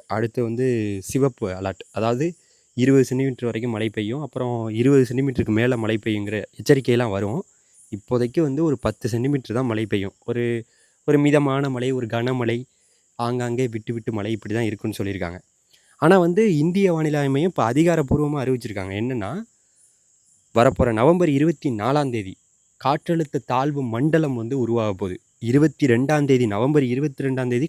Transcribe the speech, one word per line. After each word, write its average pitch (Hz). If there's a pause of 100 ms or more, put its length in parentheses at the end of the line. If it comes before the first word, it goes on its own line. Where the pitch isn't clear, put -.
அடுத்து 117
வந்து 117
சிவப்பு 131
அலர்ட். 95
அதாவது, 123 (380)
இருபது 131
சென்டிமீட்டர் 127
வரைக்கும் 117
மழை 110
பெய்யும், 107
அப்புறம் 120
இருபது 123
சென்டிமீட்டருக்கு 127
மேல 120
மழை 110
பெய்யுங்கிற 104 (200)
எச்சரிக்கையெல்லாம் 123
வரும். 101 (480)
இப்போதைக்கு 123
வந்து 147
ஒரு 147
பத்து 110
சென்டிமீட்டர் 120
தான் 131
மழை 113
பெய்யும். 101 (120)
ஒரு, 117 (400)
ஒரு 147
மிதமான 143
மழை, 127
ஒரு 127
கனமழை, 117 (520)
ஆங்காங்கே 123
விட்டு 110
விட்டு 113
மழை, 104
இப்படி 104
தான் 113
இருக்குன்னு 107
சொல்லியிருக்காங்க. 92 (580)
ஆனா 185
வந்து, 175
இந்திய 175
வானிலை 151
மையம் 143
இப்ப 120
அதிகாரப்பூர்வமா 147
அறிவிச்சிருக்காங்க. 104
என்னன்னா, 120 (1120)
வரப்போற 120
நவம்பர் 160
இருபத்தி 147
நாலாம் 131
தேதி 104 (460)
காற்றழுத்த 151
தாழ்வு 139
மண்டலம் 139
வந்து 120
உருவாக 113
போகுது. 95 (200)
இருபத்தி 143
ரெண்டாம் 139
தேதி, 127
நவம்பர் 131
இருபத்தி 135
ரெண்டாம் 131
தேதி 123